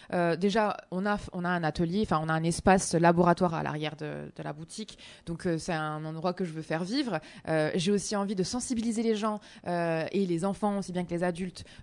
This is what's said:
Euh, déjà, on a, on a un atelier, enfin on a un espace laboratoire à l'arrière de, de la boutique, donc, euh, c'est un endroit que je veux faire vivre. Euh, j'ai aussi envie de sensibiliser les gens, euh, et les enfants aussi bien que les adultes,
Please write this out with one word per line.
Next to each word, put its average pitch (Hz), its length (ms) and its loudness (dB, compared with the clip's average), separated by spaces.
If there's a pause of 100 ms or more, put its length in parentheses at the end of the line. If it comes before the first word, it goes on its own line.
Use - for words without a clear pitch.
(120)
Euh, 170 220 2
déjà, 202 420 2 (140)
on 185 160 -4
a, 208 100 2 (160)
on 180 120 -4
a 175 40 0
un 175 140 2
atelier, 170 400 0
enfin 160 180 2
on 160 80 -2
a 160 40 0
un 160 100 2
espace 185 520 4
laboratoire 170 600 6
à 156 80 -4
l'arrière 151 320 -4
de, 147 400 -10
de 160 80 -12
la 151 100 -8
boutique, 165 460 -14 (280)
donc, 165 200 -8
euh, 165 120 0
c'est 170 140 -6
un 156 320 -4
endroit 165 280 -4
que 185 120 -4
je 170 80 -4
veux 160 100 -8
faire 160 200 -2
vivre. 214 380 -2 (260)
Euh, 156 300 2
j'ai 185 160 2
aussi 202 240 0
envie 202 180 -2
de 185 80 0
sensibiliser 233 640 -2
les 226 100 4
gens, 214 240 -2 (300)
euh, 170 420 0
et 196 160 2
les 170 180 0
enfants 202 340 0
aussi 190 120 -6
bien 180 140 -2
que 170 60 -8
les 170 120 -2
adultes, 180 420 -4 (180)